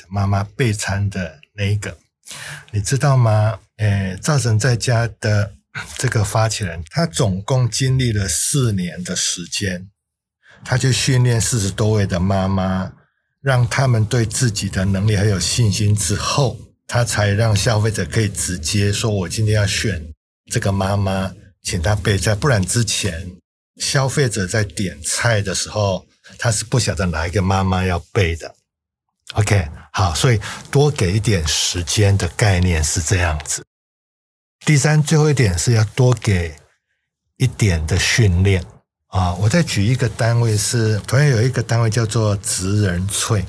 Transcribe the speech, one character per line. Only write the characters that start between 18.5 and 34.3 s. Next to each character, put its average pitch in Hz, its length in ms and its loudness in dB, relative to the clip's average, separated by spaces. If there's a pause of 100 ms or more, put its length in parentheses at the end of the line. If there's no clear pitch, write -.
接 101 340 0
说 104 220 -2
：“我 90 160 -2
今 113 160 -2
天 107 80 2
要 104 140 2
选 85 360 -4 (480)
这 120 80 -2
个 101 120 -2
妈 98 260 0
妈， 95 340 -2 (300)
请 - 180 -4
她 101 160 0
备 104 220 0
菜。” 107 160 0
不 110 140 0
然 113 180 4
之 117 180 0
前 87 540 -4 (400)
消 135 320 0
费 135 180 0
者 98 200 -2
在 107 160 0
点 87 400 -6
菜 113 380 0
的 92 120 -4
时 - 160 -6
候， 98 360 -2 (320)
他 120 140 -2
是 101 120 -2
不 - 160 0
晓 95 140 0
得 92 140 -2
哪 82 200 -2
一 85 40 -8
个 98 100 0
妈 95 220 2
妈 92 200 0
要 92 160 -2 (120)
备 85 240 0
的。 76 200 -12 (800)
OK， 98 340 0 (240)
好， 90 220 0
所 135 180 0
以 107 80 2 (300)
多 143 200 4
给 92 240 0
一 110 60 0
点 95 280 0
时 - 360 -2
间 98 340 2
的 90 120 0
概 95 300 2
念 87 240 2
是 85 180 -2
这 92 160 0
样 80 260 -2
子。 - 220 -8 (1000)